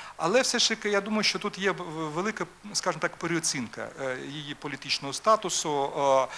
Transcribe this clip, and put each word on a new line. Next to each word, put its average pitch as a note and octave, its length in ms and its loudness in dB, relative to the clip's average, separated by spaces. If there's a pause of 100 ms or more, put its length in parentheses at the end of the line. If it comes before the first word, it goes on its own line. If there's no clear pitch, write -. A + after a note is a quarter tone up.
(160)
але F#3 240 4
все B3+ 180 2
ж - 100 4
таки, A3 200 -2
я G3+ 120 4
думаю, G#3+ 220 0
що - 160 2
тут G3+ 200 -4
є F#3+ 120 2
в-, F3 140 -4 (300)
велика, G3+ 320 -2 (260)
скажімо D#3 280 0
так, E3+ 160 -2
переоцінка, C3+ 720 -2 (120)
е, C3 160 -2 (100)
її C#3+ 280 -8
політичного C#3 600 -6
статусу. F3 720 2
Е, C#3 420 4 (100)